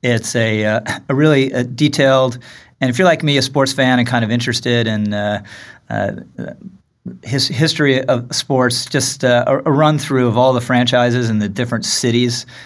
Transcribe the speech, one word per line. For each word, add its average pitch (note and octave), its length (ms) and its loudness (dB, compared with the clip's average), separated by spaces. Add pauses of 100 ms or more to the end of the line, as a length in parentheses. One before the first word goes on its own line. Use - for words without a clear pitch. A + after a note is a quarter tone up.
It's A#2 320 -2
a, A2+ 300 0
uh, G#2+ 160 0 (280)
a C3 60 -6
really, C3+ 400 4
uh, B2 80 0
detailed, C3 760 2 (420)
and C3 100 0
if B2 80 -4
you're F#3 80 4
like E3+ 160 2
me, C#3+ 140 2
a C3 60 2
sports C3+ 300 0
fan B2+ 280 2
and A#2+ 80 0
kind A#2+ 160 0
of G#2+ 80 -2
interested A#2+ 560 0
in, G#2 260 -2
uh, G#2 300 -4 (460)
uh, - 220 -4 (1080)
his B2+ 240 -4
history C3+ 600 0
of B2 280 -2
sports, B2+ 500 0
just, - 380 -4
uh, B2 240 2
a, C#3 120 2
a D3 140 -2
run D3+ 240 2
through C3+ 300 0
of A2 100 0
all B2+ 160 4
the B2 80 0
franchises B2 720 2
and G#2+ 100 0
the G#2 80 -2
different A#2 360 -4
cities A#2+ 600 0 (200)